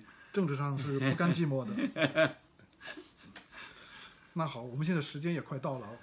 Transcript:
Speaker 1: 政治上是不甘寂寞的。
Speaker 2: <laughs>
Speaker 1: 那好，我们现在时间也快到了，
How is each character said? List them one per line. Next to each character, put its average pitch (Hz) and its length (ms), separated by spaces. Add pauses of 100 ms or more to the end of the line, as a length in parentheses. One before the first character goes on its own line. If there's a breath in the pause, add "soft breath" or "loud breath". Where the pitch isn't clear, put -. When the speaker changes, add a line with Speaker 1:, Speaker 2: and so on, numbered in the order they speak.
(320 loud breath)
Speaker 1:
政 190 140
治 143 100
上 139 220
是 139 200
不 135 160
甘 175 180
寂 160 140
寞 135 200
的。 156 680
Speaker 2:
<laughs> - 40 (1900 loud breath)
Speaker 1:
那 160 140
好， 127 160
我 123 140
们 151 100
现 180 80
在 151 80
时 143 160
间 170 160
也 143 80
快 139 160
到 135 220
了， 110 220